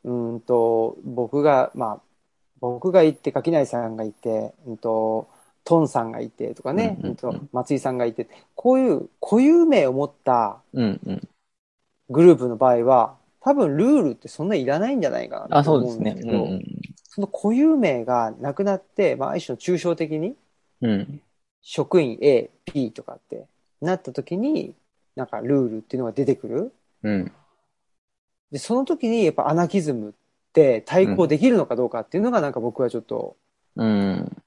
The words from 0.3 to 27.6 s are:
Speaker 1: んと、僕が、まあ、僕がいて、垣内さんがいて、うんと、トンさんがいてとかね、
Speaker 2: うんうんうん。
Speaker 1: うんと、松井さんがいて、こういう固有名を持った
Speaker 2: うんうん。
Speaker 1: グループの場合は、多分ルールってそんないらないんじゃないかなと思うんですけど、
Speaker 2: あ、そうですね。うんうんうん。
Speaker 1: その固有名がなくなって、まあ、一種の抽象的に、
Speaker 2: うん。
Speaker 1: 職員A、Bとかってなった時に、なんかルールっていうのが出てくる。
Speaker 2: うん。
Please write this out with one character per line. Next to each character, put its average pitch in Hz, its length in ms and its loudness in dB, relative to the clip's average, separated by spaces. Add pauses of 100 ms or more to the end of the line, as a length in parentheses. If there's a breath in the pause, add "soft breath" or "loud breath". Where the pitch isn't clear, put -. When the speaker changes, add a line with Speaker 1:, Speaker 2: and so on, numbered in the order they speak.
Speaker 1:
ん 113 60 -12
と、 117 600 0
僕 123 400 -4
が、 139 320 2
ま 117 180 -6
あ、 - 80 -14 (580)
僕 123 320 -4
が 175 120 8
い 156 100 4
て、 - 180 -6
垣 147 200 -2
内 147 140 2
さ 120 220 -4
ん 113 80 -8
が 110 80 -8
い 107 80 -6
て、 110 420 -6 (120)
う 120 80 -12
ん 107 40 -12
と、 110 500 -2 (360 soft breath)
ト 165 180 4
ン 143 60 2
さ 123 160 -2
ん 113 80 -8
が 113 100 -12
い 117 80 -10
て 120 260 -10
と - 80 -20
か 131 100 -6
ね、 214 260 -2
Speaker 2:
う - 40 -10
ん - 80 -10
う - 20 -8
ん - 80 -10
う 127 60 -6
ん。 110 60 -4
Speaker 1:
う - 40 -8
ん - 20 -10
と、 143 120 -16
松 123 240 -4
井 127 40 -2
さ 131 120 -4
ん 127 60 -4
が 120 80 -2
い 113 80 -4
て、 - 140 -8 (280 soft breath)
こ 254 180 2
う 262 60 4
い 247 120 2
う - 180 -2 (120)
固 226 200 2
有 330 240 6
名 214 220 4
を 127 60 0
持 143 120 -2
っ 143 60 -12 (120)
た 117 380 0 (120)
Speaker 2:
う 131 80 -2
ん 107 240 0
う 95 60 -8
ん。 - 160 -8 (800)
Speaker 1:
グ 143 140 4
ル 175 120 10
ー - 20 -10
プ 123 100 -2
の 113 100 -4
場 127 140 4
合 120 140 2
は、 123 300 4 (260)
多 277 120 2
分 165 240 2
ル 202 80 2
ー 277 240 4
ル - 40 -2
っ - 20 -8
て - 120 -20
そ - 160 -10
ん 190 60 -4
な 214 60 0
い 131 100 -2
ら 143 140 0
な 226 100 -2
い 277 60 -2
ん 220 60 -2
じ 147 60 0
ゃ - 20 0
な 62 120 -4
い - 80 -10
か - 200 -10
な 143 140 4
と 151 140 4
思 120 160 0
う 110 60 -10
ん 107 40 -4
で 107 80 -2
す - 60 -10
け - 60 -12
ど、 117 60 -8
Speaker 2:
あ、 - 20 -2
そ - 0 -
う - 0 -
で - 0 -
す - 0 -
ね。 - 0 -
う 107 40 0
ん 101 60 0
う - 80 -4
ん - 40 -6
う - 20 -4
ん。 - 100 -8 (380)
Speaker 1:
そ - 180 -10
の 202 60 -2
固 208 260 -2
有 302 220 4
名 139 300 0
が 117 340 0
な 139 140 -6
く 202 100 -4
な 196 120 0
っ 185 80 -10
て、 160 320 0
ま 135 140 -4
あ、 147 80 -4
一 - 80 -8
種 131 80 -8
の 113 60 -8
抽 175 220 -2
象 170 140 0
的 156 240 -6
に、 202 160 -6 (460)
Speaker 2:
う 117 100 0
ん。 120 300 -4 (400)
Speaker 1:
職 160 400 -2
員 120 200 -4
A、 131 280 4 (240)
B 127 180 -4
と - 120 -18
か - 100 -16
っ - 60 -20
て - 260 -16 (360)
な 175 140 0
っ 185 60 -14
た 127 120 -14
時 139 240 -8
に、 285 360 -4 (420)
な 131 100 -8
ん - 20 -20
か 110 140 -10
ル 131 240 0
ー 110 40 -4
ル 110 80 -8
っ 110 40 -10
て - 160 -10
い - 20 -4
う - 20 -4
の 123 40 -4
が 110 80 -6
出 139 120 -2
て 131 100 2
く - 120 -14
る。 160 260 -6 (300)
Speaker 2:
う 107 80 -2
ん。 95 200 -4 (1200)